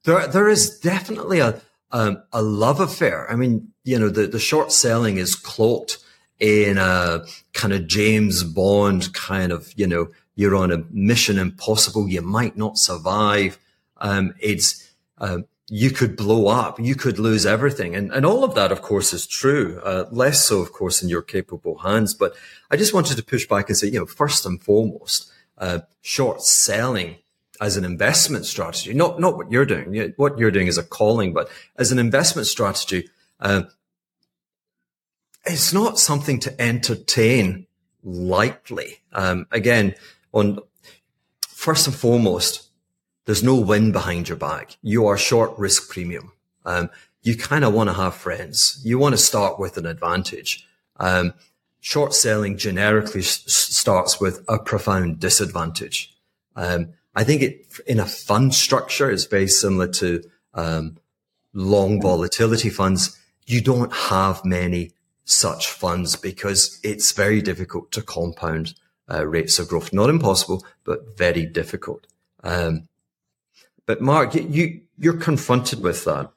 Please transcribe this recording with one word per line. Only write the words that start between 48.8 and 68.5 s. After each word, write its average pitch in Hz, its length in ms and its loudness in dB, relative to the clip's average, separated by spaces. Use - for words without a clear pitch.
You 117 140 0
wanna 139 180 4
start 101 420 2
with 92 200 -6
an 85 80 -8
advantage. 85 800 -6
Um, 92 380 0
short 143 340 -2
selling 104 440 0
generically 104 640 0
s-, - 260 -4
s-, - 80 0
starts - 680 0
with 95 260 -2
a 110 120 0
profound 92 640 -2
disadvantage. 87 920 -4
Um, 87 380 -4
I 107 100 0
think 139 180 2
it, - 240 -4
in 117 120 0
a 95 80 0
fund 123 480 2
structure, - 560 0
is 95 140 -2
very 98 240 0
similar 92 400 2
to, 87 340 -2
um, 80 460 -4
long 98 460 2
volatility 110 680 2
funds. 95 500 0
You 120 160 2
don't 120 300 2
have 95 520 0
many 90 480 -2
such - 440 0
funds 87 480 -2
because - 640 -2
it's 104 300 -2
very 104 280 2
difficult 90 520 -8
to 107 100 -8
compound, 82 720 -6